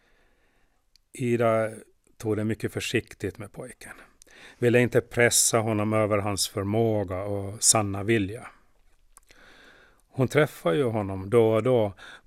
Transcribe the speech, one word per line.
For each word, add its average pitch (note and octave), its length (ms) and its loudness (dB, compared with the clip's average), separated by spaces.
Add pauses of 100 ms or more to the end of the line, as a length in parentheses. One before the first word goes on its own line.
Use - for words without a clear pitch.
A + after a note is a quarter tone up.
(1120)
Ida A2+ 580 0 (460)
tog G#2+ 200 -2
det G#2+ 60 -4
mycket G#2+ 300 -4
försiktigt - 640 -6
med G2+ 140 -16
pojken, - 420 -16 (640)
ville A#2+ 220 4
inte A#2+ 220 4
pressa - 560 2
honom A2 360 0
över G#2+ 240 2
hans G2+ 300 -2
förmåga G2+ 760 -2
och G2+ 400 -8
sanna G2 400 0
vilja. G#2 440 -2 (1600)
Hon B2+ 200 -2
träffade D#3 500 0
ju C#3+ 60 0
honom G2+ 460 -4
då A2 240 6
och A2 100 2
då A2+ 300 2 (340)